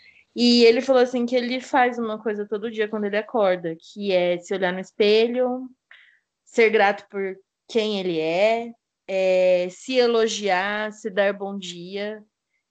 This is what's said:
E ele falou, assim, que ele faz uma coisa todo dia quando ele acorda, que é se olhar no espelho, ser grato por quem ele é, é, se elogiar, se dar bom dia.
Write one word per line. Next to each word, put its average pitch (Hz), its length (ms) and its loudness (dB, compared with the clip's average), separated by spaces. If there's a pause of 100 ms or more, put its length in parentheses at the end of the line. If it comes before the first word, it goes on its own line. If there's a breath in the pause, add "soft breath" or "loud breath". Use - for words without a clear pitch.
(360 soft breath)
E 240 280 6
ele 240 180 6
falou, 262 180 4
assim, 247 240 0
que 240 120 -2
ele 247 240 -2
faz 247 380 0
uma 214 220 -6
coisa 208 260 -6
todo 214 240 -6
dia 214 180 -4
quando 214 160 -6
ele 202 120 -4
acorda, 185 640 0
que 202 320 -6
é 180 240 2
se 175 160 -10
olhar 185 220 -2
no 185 60 -8
espelho, 240 840 0 (800 soft breath)
ser 226 240 2
grato 208 400 2
por 190 280 -8 (300)
quem 214 340 -2
ele 170 200 -2
é, 220 520 0 (360)
é, 185 600 2
se 254 260 -10
elogiar, 208 960 0
se 214 160 -12
dar 196 240 0
bom 196 260 -10
dia. 190 640 -12 (480)